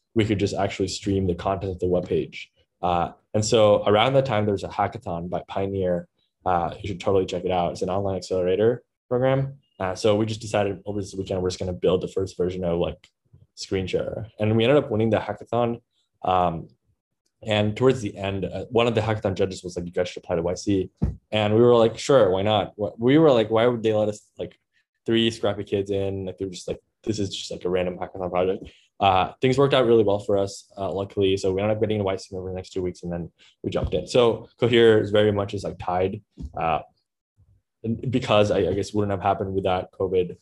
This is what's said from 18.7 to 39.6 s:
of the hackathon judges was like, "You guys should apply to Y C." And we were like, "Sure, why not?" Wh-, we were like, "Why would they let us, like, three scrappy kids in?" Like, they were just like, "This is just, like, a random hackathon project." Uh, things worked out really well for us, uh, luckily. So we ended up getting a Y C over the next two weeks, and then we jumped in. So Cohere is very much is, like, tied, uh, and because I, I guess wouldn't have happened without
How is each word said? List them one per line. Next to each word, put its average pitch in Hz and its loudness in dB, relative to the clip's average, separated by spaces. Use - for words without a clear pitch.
of 120 0
the 107 0
hackathon 104 -2
judges 92 -4
was 90 -10
like, 87 -8
"You 87 -12
guys 90 -2
should - -14
apply 92 -4
to 80 -2
Y 87 -2
C." 95 -2
And 107 2
we 113 6
were 120 8
like, 113 4
"Sure, 123 4
why 95 0
not?" 104 0
Wh-, 101 -6
we 127 4
were 160 6
like, 110 4
"Why 110 4
would 120 0
they 110 2
let 107 0
us, 104 -6
like, 90 -10
three 113 2
scrappy 104 -4
kids 101 -2
in?" 98 -4
Like, - -10
they 98 -6
were 95 -8
just - -16
like, 90 -6
"This 107 -4
is 98 -4
just, - -10
like, - -10
a 90 -2
random 90 -2
hackathon 92 -8
project." 92 -2
Uh, 92 2
things 131 2
worked 139 4
out 131 4
really 117 6
well 101 0
for 101 0
us, 98 -4
uh, 98 -6
luckily. 98 0
So 98 0
we 92 0
ended 107 0
up 107 -2
getting 107 0
a 101 0
Y 95 -2
C - -14
over 92 -8
the 92 -8
next 92 -10
two 92 -6
weeks, 90 -6
and 87 -8
then 85 -8
we 98 -4
jumped - -2
in. 80 -2
So 120 0
Cohere 113 6
is 101 -2
very 107 4
much 101 -2
is, 95 -8
like, 85 -8
tied, 95 -2
uh, 80 -2
and 113 -4
because 107 4
I, 92 2
I 90 2
guess 98 -4
wouldn't 104 0
have 98 -4
happened 98 0
without 92 -2